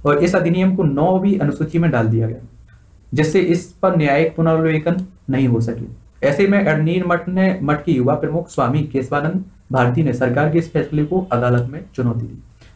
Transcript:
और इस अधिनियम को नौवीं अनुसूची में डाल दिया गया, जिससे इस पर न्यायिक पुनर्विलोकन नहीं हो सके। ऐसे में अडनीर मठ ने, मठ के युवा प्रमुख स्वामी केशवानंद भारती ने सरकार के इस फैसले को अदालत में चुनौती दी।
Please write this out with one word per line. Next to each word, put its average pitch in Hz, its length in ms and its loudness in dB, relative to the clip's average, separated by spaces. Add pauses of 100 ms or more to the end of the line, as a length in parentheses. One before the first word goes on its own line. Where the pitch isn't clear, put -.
और 143 120 2
इस 180 180 2
अधिनियम 185 400 2
को - 80 0
नौवीं 185 560 2
अनुसूची 151 400 -2
में 165 120 2
डाल 113 160 0
दिया 113 200 0
गया, - 200 -10 (640)
जिससे 156 260 2
इस 170 260 0
पर 185 320 -2
न्यायिक 151 380 2
पुनर्विलोकन 160 680 0 (240)
नहीं 135 180 2
हो 113 140 2
सके। - 400 -8 (200)
ऐसे 196 260 2
में 196 120 2
अडनीर 170 480 0
मठ 175 220 -2
ने, 185 320 0
मठ 147 240 -2
के 170 60 0
युवा 131 240 2
प्रमुख 151 340 -4
स्वामी 135 340 0
केशवानंद 147 600 -4 (280)
भारती 127 320 2
ने 131 100 0
सरकार 131 380 0
के 165 60 0
इस 165 160 -2
फैसले 151 320 -2
को 180 260 -2
अदालत 123 400 0
में 147 120 -12 (120)
चुनौती 120 260 -2
दी। - 160 -10 (380)